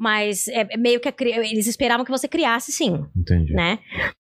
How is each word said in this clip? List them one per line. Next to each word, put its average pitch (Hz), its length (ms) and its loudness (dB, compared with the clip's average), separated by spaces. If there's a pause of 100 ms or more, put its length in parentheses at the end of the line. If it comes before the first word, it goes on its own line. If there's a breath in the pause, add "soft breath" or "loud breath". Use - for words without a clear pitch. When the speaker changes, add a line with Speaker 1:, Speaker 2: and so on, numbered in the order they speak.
Speaker 1:
Mas 214 480 0
é, 233 260 0
é - 20 -4
meio 240 220 4
que 240 100 -2
a 262 40 -4
cri-, 240 200 -2
eles 220 360 0
esperavam 240 360 2
que 247 60 -6
você 262 160 -2
criasse, 269 460 0
sim. 175 320 0 (120)
Speaker 2:
Entendi. 85 360 2
Speaker 1:
Né? 180 260 0 (420 loud breath)